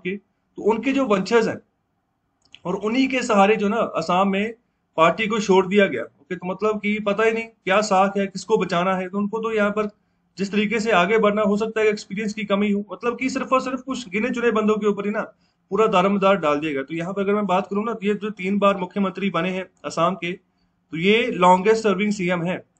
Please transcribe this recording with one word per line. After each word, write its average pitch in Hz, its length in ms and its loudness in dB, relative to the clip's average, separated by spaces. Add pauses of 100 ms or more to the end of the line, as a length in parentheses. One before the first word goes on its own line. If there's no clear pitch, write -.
के, 190 120 -6
तो - 480 -18
उनके 226 280 0
जो 269 140 2
वंशज 202 420 2
हैं 110 100 -6 (1080)
और 180 120 -4
उन्हीं 240 320 0
के 262 140 -2
सहारे 208 340 4
जो 196 120 0
ना 226 80 -2 (200)
असम 180 320 0
में 202 260 -2 (440)
पार्टी 180 280 4
को 226 140 -2
छोड़ 190 260 4
दिया 196 200 4
गया। 123 160 -4
ओके, - 340 -12
तो 180 100 -10
मतलब 208 340 -2
कि 208 200 -2
पता 208 240 0
ही 226 80 2
नहीं 226 120 -4
क्या 202 380 -2
साख 196 340 2
है, 196 100 0
किसको 202 320 -2
बचाना 180 380 0
है। 185 120 -6
तो 196 100 -6
उनको 208 220 -2
तो 226 120 -4
यहाँ 208 180 0
पर 208 180 -4 (500)
जिस 196 140 -4
तरीके 214 280 0
से 226 120 -2
आगे 190 260 4
बढ़ना, 208 240 2
हो 208 140 2
सकता 220 240 -2
है 214 80 4
एक्सपीरियंस 208 460 -4
की 214 100 -8
कमी 202 280 0
हो, 202 200 -2
मतलब 240 260 -6
कि 262 120 -4
सिर्फ 254 220 -6
और 254 80 4
सिर्फ 262 220 -6
कुछ 262 260 -8
गिने 220 220 -2
चुने 240 220 0
बंदों 214 240 2
के 214 100 -2
ऊपर 202 200 -2
ही 208 60 -4
ना 220 100 -4 (480)
पूरा 214 180 2
दारोमदार 196 500 2
डाल 147 220 0
दिया 156 120 -4
गया। 135 100 -4
तो 160 120 -10
यहाँ 170 180 -6
पर 196 100 -4
अगर 202 120 0
मैं 208 120 -2
बात 185 200 0
करूँ 202 180 -4
ना, 233 100 -4
तो 190 120 -6
ये 208 80 0
जो 202 180 -6
तीन 196 260 -4
बार 202 180 2
मुख्यमंत्री 185 540 -4
बने 170 200 -2
हैं 185 160 -6 (180)
असम 165 320 -2
के, 170 160 -6
तो - 640 -16
ये 214 360 2
लॉन्गेस्ट 185 500 4
सर्विंग 208 300 0
सीएम 180 300 -2
हैं 165 180 -4 (200)